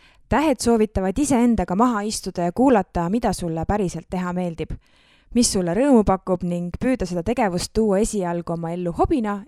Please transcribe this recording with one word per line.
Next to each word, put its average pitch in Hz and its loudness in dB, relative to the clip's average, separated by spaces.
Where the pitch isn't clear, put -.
tähed 269 2
soovitavad 214 0
iseendaga 233 2
maha 233 2
istuda 190 -4
ja 175 -2
kuulata, 202 2
mida 226 0
sulle 165 -4
päriselt 185 -2
teha 180 -4
meeldib, 170 -6
mis 240 2
sulle 175 0
rõõmu 262 6
pakub 190 0
ning 175 -6
püüda 247 0
seda 175 -4
tegevust 202 -2
tuua 208 2
esialgu 175 -4
oma 165 -6
ellu 175 -4
hobina 220 0